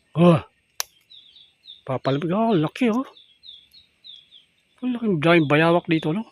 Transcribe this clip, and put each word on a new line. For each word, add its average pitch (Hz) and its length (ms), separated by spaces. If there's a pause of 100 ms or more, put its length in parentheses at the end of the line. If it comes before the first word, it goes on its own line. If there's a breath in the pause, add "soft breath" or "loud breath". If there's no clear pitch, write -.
(200)
Oh. 170 160 (1500)
Papalabig. 143 480
Oh, 226 160
laki, 190 400
oh. 254 160 (1700)
Ang 247 160
laking 214 240
giant 165 320
bayawak 165 400
dito, 160 240
no? 220 180